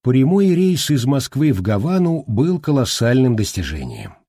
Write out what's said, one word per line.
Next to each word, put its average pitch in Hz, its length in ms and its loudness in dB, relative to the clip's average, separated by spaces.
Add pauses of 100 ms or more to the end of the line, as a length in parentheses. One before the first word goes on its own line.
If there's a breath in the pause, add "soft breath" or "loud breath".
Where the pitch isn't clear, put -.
прямой 170 540 2
рейс 180 360 0
из 127 140 0
Москвы 139 460 0
в 92 100 -2
Гавану 165 640 0
был 151 340 0
колоссальным 127 760 0
достижением. 69 800 -6 (160)